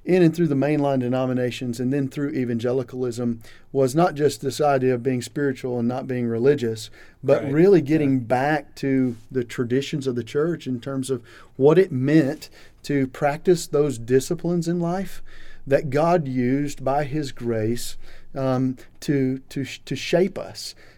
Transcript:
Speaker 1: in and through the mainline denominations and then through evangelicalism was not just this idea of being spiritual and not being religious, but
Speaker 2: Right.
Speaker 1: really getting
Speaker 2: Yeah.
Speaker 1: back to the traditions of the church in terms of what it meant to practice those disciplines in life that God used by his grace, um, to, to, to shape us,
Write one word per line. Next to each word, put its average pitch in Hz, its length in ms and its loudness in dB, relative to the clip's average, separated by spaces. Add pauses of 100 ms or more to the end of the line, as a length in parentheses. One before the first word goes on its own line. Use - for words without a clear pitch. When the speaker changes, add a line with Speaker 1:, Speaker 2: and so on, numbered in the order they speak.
Speaker 1:
in 180 180 4
and 160 100 6
through 170 140 2
the 143 80 0
mainline 139 460 2
denominations 123 800 -2
and 127 100 0
then 139 160 -2
through 143 220 -4
evangelicalism 123 1120 -2 (320)
was 135 200 2
not 165 220 2
just 143 240 0
this 135 220 -4
idea 131 320 2
of 120 100 -4
being 127 180 -2
spiritual 131 580 -4
and 117 80 0
not 135 200 -4
being 123 200 -4
religious, 117 640 0 (320)
but 139 220 2
Speaker 2:
Right. 135 80 -4
Speaker 1:
really 170 300 6
getting 143 320 2
Speaker 2:
Yeah. 131 60 2
Speaker 1:
back 131 560 -2
to 131 420 0 (120)
the 127 140 -2
traditions 131 640 -4
of 127 80 -2
the 120 80 -4
church 156 420 -4
in 127 140 -6
terms 135 300 -6
of 127 120 -4 (360)
what 147 200 6
it 185 140 4
meant 139 580 2 (340)
to 139 240 0
practice 151 600 0
those 143 300 2
disciplines 160 720 0
in 175 100 -2
life 180 420 -4 (440)
that 139 240 2
God 160 360 2
used 131 600 -2
by 139 180 0
his 139 300 -6
grace, 117 640 -2 (360)
um, 131 440 0 (240)
to, 135 380 0 (100)
to, 135 160 -6
to - 320 -10
shape - 420 0
us, - 340 -12 (240)